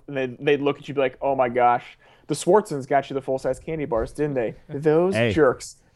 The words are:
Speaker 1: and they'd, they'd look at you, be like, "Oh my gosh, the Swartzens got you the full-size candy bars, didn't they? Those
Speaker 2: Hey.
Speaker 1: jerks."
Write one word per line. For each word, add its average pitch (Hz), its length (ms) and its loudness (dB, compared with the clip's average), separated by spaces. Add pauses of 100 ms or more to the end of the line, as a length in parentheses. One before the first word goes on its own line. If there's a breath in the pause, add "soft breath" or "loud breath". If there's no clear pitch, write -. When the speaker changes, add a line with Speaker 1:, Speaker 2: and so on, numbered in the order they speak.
Speaker 1:
and 143 100 -8
they'd, 131 260 -4
they'd 143 180 2
look 143 180 -2
at - 80 -20
you, 143 80 -8
be 139 60 0
like, 131 200 -2
"Oh 135 140 -2
my 127 140 0
gosh, 120 340 2 (420 soft breath)
the 156 80 -4
Swartzens 170 540 0
got 139 240 0
you - 20 -10
the 135 80 -4
full-size 131 380 -4
candy 160 260 -8
bars, 113 260 -4
didn't 147 220 -4
they? 117 220 -4 (120)
Those 156 460 2
Speaker 2:
Hey. 117 200 2
Speaker 1:
jerks." - 420 2 (200)